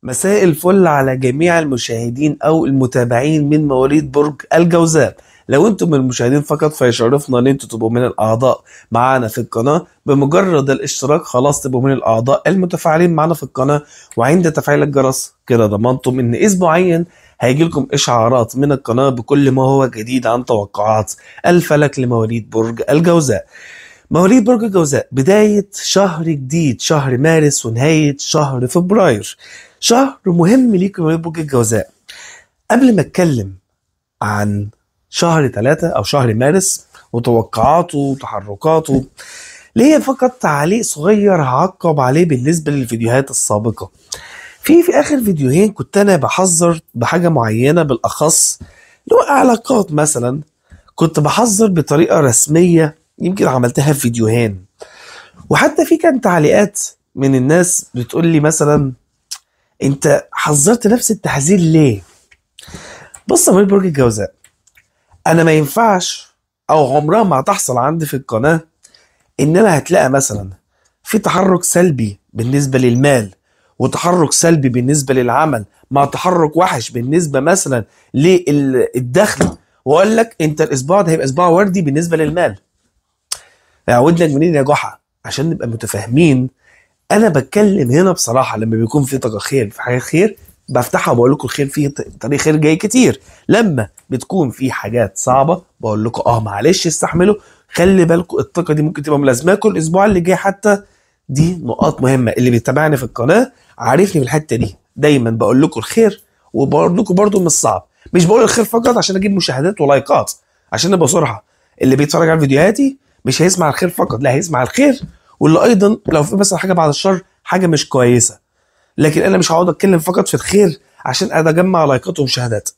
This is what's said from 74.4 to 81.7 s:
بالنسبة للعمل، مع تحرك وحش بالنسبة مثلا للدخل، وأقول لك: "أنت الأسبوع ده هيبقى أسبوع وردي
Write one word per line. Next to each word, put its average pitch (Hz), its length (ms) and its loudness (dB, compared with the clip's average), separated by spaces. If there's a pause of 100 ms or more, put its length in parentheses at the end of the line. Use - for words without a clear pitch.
بالنسبة 131 440 -2
للعمل، 127 520 0 (260)
مع 139 140 2
تحرك 165 520 0
وحش 165 340 -2
بالنسبة 135 480 -2
مثلا 139 460 -2 (280)
للدخل، 139 1400 0 (280)
وأقول 190 320 2
لك: 226 240 -2
"أنت 156 200 -2
الأسبوع 147 400 0
ده 165 100 0
هيبقى 160 140 -2
أسبوع 143 220 0
وردي 185 340 2